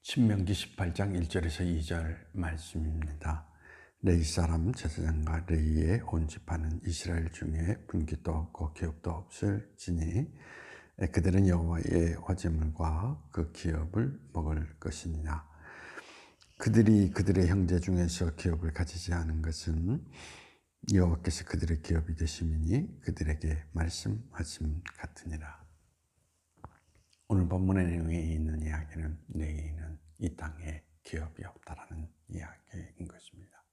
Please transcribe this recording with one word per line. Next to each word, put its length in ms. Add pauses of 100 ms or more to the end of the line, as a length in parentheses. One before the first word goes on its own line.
신명기 520
십팔 400
장 220
일 140
절에서 340
이 200
절 500
말씀입니다. 1120 (540)
레위 220
사람 500
제사장과 760
레위의 600
온 200
지파는 560
이스라엘 480
중에 560
분깃도 440
없고 420
기업도 380
없을지니 1200 (800)
그들은 360
여호와의 760
화제물과 1080
그 200
기업을 680 (140)
먹을 460
것이니라. 680 (1080)
그들이 540
그들의 360
형제 320
중에서 560
기업을 380
가지지 400
않은 280
것은 640 (880)
여호와께서 520
그들의 360
기업이 340
되심이니 880
그들에게 720
말씀하심 1080 (160)
같으니라. 680 (1600)
오늘 220
본문의 380
내용에 340
있는 400
이야기는 580 (100)
레위인은 680 (200)
이 160
땅에 480 (180)
기업이 420
없다라는 640 (200)
이야기인 800
것입니다. 640